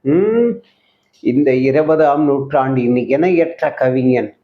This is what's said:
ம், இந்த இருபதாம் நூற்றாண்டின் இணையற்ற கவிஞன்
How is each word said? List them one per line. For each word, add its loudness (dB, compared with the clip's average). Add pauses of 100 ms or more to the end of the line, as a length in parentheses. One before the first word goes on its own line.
ம், 0 (720)
இந்த 0
இருபதாம் 0
நூற்றாண்டின் 0
இணையற்ற 0
கவிஞன் -2